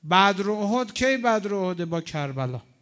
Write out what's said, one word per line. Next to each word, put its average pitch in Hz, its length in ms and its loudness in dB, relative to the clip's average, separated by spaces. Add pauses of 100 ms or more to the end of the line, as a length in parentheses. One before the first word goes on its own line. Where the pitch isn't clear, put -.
(100)
بدر 196 380 4
و 208 40 0
احد 214 420 -2
کی 262 220 2
بدر 220 360 0
و 202 60 -2
احده؟ 180 260 -2
با 165 160 -4
کربلا. 135 640 -6 (200)